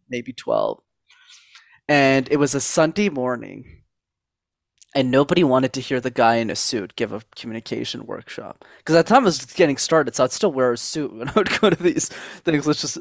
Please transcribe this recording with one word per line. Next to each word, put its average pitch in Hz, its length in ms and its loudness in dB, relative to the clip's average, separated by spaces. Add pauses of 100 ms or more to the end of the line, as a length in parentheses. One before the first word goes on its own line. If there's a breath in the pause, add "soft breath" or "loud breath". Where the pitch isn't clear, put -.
maybe 123 240 -10
twelve. 53 480 -2 (1080 soft breath)
And 135 420 4
it 147 60 4
was 143 180 0
a 135 60 -2
Sunday 170 480 0
morning. 123 720 -8 (1120)
And 131 160 0
nobody 143 320 4
wanted 131 300 2
to 135 80 -6
hear 127 180 -4
the 127 100 -4
guy 117 260 4
in 113 140 -2
a 85 60 -6
suit - 400 -4
give 110 160 -4
a 107 100 -10 (140)
communication 113 720 -10
workshop. - 580 -14 (220 soft breath)
'Cause 156 100 2
at 165 100 6
the - 80 -2
time 262 100 6
I - 20 0
was 175 200 0
getting 151 320 2
started, 147 380 0
so 139 80 2
I'd 127 80 2
still 185 220 0
wear 127 180 2
a 117 60 -2
suit 147 360 -6
when 113 160 -10
<laughs> - 0 -
I - 60 -8
would 202 240 0
go 214 100 4
to 175 140 2
these - 240 0 (380 loud breath)
things, 151 200 0
which 147 180 0
is 147 180 -8